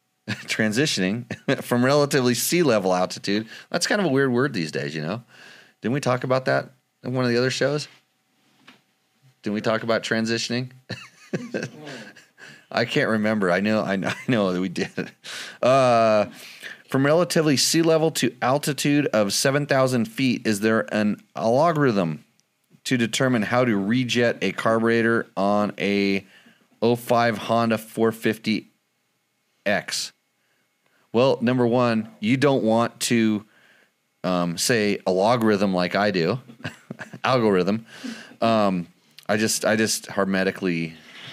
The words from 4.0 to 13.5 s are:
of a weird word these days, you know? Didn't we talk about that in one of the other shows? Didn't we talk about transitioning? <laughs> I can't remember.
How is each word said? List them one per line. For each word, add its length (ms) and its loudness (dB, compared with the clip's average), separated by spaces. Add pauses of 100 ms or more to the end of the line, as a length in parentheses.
of 60 0
a 40 0
weird 220 2
word 200 0
these 200 -4
days, 220 -6
you 60 -6
know? 220 -6 (580)
Didn't 140 -4
we 60 -2
talk 220 -2
about 220 -2
that 260 -2 (320)
in 100 -8
one 120 -2
of 80 0
the 40 0
other 140 0
shows? 380 -2 (1500)
Didn't 120 -4
we 60 -4
talk 220 0
about 220 0
transitioning? 640 -2 (640)
<laughs> 1400 -14
I 140 0
can't 260 0
remember. 400 0